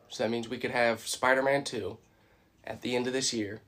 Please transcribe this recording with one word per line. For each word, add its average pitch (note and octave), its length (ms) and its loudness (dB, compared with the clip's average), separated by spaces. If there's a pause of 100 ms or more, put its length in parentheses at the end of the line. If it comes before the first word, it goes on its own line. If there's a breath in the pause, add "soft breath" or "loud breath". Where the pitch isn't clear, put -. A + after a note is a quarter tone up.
So - 140 -4
that A2 60 2
means A#2 200 -2
we B2 80 -6
could A#2+ 140 -4
have A#2 360 2
Spider-Man C3+ 580 4
Two G#2 320 -6 (680 soft breath)
at A2+ 160 -10
the B2 140 -2
end B2 120 0
of B2+ 60 -2
this C3 200 0
year G#2+ 340 -4